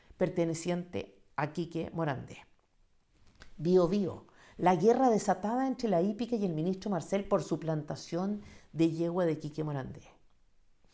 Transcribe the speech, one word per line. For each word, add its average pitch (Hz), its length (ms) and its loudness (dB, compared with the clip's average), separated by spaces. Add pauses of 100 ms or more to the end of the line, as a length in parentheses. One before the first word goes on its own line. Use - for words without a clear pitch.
(180)
perteneciente 175 1000 -2 (160)
a 147 180 -4
Quique 165 400 -6
Morandé". 147 440 -4 (1200)
Bio 175 300 6
Bio, 196 400 -2 (300)
"La 180 180 4
guerra 240 340 6
desatada 214 580 0
entre 240 220 -2
la 175 120 4
hípica 214 340 0
y 202 100 0
el 175 80 -2
ministro 185 380 -2
Marcel 196 360 -2
por 180 160 2
suplantación 160 960 -4 (300)
de 160 200 2
yegua 170 340 0
de 156 140 0
Quique 156 240 -8
Morandé". 139 400 -6 (920)